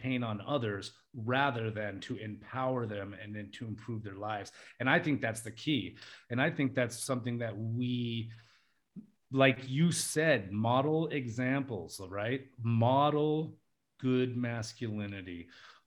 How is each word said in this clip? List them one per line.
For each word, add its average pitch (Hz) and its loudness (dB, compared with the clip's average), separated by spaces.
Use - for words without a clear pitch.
pain 127 0
on 107 -2
others 113 -2
rather 120 0
than 104 -4
to 117 -8
empower 117 -4
them 101 -6
and 107 -10
then 104 -8
to - -10
improve 110 -8
their 98 -10
lives. 101 -6
And 123 2
I 165 8
think 151 2
that's 113 -2
the 110 -10
key. 104 -2
And 117 0
I 156 4
think 143 0
that's 123 0
something 123 -2
that 110 -4
we, 117 -2
like 135 6
you 147 4
said, 139 2
model 135 2
examples, 127 -2
right? 110 -4
Model 147 4
good 127 2
masculinity. 107 -6